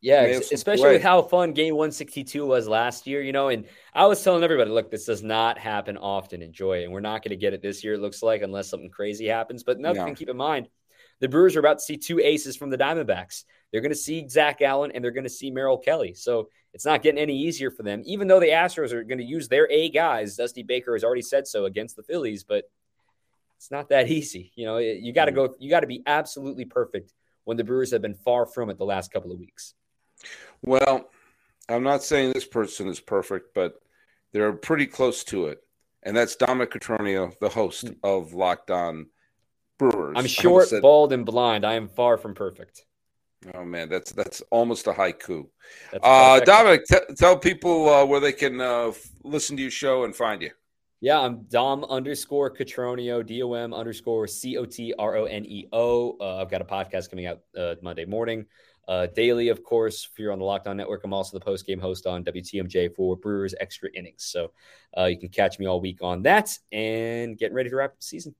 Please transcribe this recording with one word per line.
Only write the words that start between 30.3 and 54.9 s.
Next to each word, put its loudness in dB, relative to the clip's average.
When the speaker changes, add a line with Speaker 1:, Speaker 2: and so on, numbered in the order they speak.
Speaker 2:
Well, 2
I'm -2
not 0
saying 0
this -4
person -6
is -8
perfect, -6
but -4
they're 0
pretty -2
close -2
to -4
it. -12
And -6
that's 0
Dominic 0
Cotroneo, -4
the 0
host -6
Speaker 1:
Mm. -14
Speaker 2:
of -2
Locked -2
On -4
Brewers. 2
Speaker 1:
I'm -4
Speaker 2:
I 0
almost -2
Speaker 1:
short, 8
Speaker 2:
said -2
Speaker 1:
bald, 8
and -2
blind. 0
I 2
am -4
far 2
from -12
perfect. -12
Speaker 2:
Oh, -12
man, -10
that's, -6
that's -8
almost 0
a -2
haiku. -4
Speaker 1:
That's -10
a 8
Speaker 2:
Uh, 12
Speaker 1:
trifecta. 4
Speaker 2:
Dominic, 10
t-, 4
tell 8
people, 2
uh, 8
where 2
they 2
can, -2
uh, 0
f-, -14
listen -6
to -6
your -6
show 0
and -6
find -2
you. -10
Speaker 1:
Yeah, 2
I'm -4
Dom 0
underscore -4
Cotroneo, -6
D -8
O -4
M -8
underscore -6
C -8
O -6
T -10